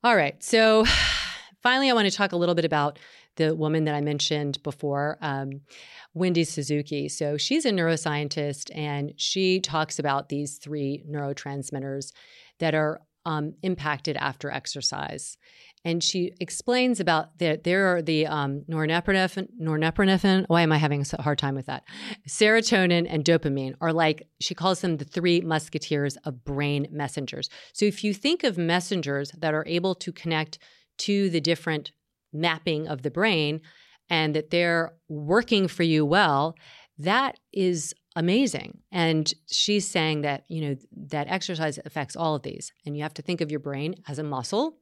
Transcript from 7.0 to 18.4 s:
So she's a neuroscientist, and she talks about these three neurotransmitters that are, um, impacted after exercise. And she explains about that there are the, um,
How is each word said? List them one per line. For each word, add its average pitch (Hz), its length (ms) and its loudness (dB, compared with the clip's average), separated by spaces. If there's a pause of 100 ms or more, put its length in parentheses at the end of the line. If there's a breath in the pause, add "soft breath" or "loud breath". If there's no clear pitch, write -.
So 147 300 -4
she's 294 280 0
a 240 60 2
neuroscientist, 151 1040 -2
and 147 400 -4
she 185 460 0
talks 156 360 -2
about 139 320 -2
these 143 280 -4
three 147 520 -6
neurotransmitters 139 1000 -6 (480 loud breath)
that 156 160 2
are, 156 260 0 (240)
um, 156 360 -2
impacted 151 560 -2
after 139 340 -6
exercise. - 840 -6 (480 soft breath)
And 170 180 0
she 180 380 0
explains 247 580 0
about 160 380 0
that 156 260 0
there 185 320 4
are 170 60 0
the, 156 260 2
um, 143 420 -2